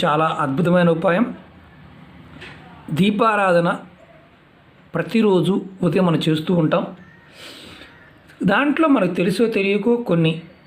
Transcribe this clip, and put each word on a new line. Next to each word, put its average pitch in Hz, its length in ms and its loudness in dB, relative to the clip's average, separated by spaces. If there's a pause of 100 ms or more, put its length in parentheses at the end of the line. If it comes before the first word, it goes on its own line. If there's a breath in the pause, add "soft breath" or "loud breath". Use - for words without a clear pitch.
చాలా 160 360 0
అద్భుతమైన 165 500 2
ఉపాయం. 175 440 0 (1600 loud breath)
దీపారాధన 196 840 2 (1160)
ప్రతిరోజు 190 720 0 (180)
ఉదయం 180 240 2
మనం 160 120 2 (100)
చేస్తూ 156 260 -2
ఉంటాం. 175 320 0 (1600 loud breath)
దాంట్లో 277 440 2
మనకు 190 260 2
తెలుసో 202 320 0
తెలియకో 208 500 0
కొన్ని 165 460 0 (240)